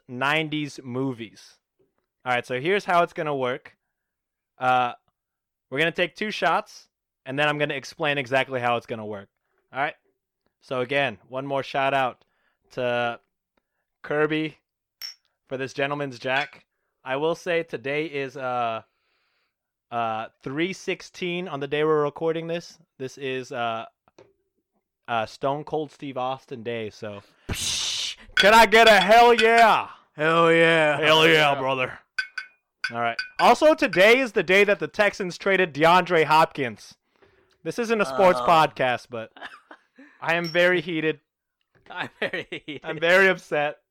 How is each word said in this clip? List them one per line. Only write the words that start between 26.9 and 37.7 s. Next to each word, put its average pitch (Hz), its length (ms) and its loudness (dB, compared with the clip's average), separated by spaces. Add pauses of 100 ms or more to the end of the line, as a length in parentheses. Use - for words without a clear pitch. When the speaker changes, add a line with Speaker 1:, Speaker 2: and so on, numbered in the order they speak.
Speaker 1:
Can 196 160 6
I 226 140 8
get 226 200 6
a 208 120 8
hell 233 340 8
yeah? 220 540 4 (280)
Speaker 2:
Hell 165 360 2
yeah. 165 480 4
Speaker 1:
Hell 156 280 4
yeah, 151 280 4
brother. 131 440 -4 (920)
All 117 100 -8
right. 117 160 -2 (220)
Also, 240 360 6
today 220 440 4
is 254 120 -2
the 202 120 0
day 185 200 4
that 196 160 2
the 156 80 -4
Texans 196 500 -2
traded 185 360 0
DeAndre 165 520 4
Hopkins. 143 680 0 (680)
This - 160 -8